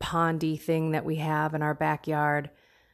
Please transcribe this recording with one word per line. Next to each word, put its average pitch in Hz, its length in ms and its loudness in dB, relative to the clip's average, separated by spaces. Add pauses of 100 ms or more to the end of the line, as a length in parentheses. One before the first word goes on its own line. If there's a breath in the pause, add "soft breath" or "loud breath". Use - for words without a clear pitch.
pondy 165 600 0
thing 160 300 0
that 156 160 -2
we 160 100 -2
have 156 380 0
in 151 80 -2
our 151 100 2
backyard. 147 800 0 (440 soft breath)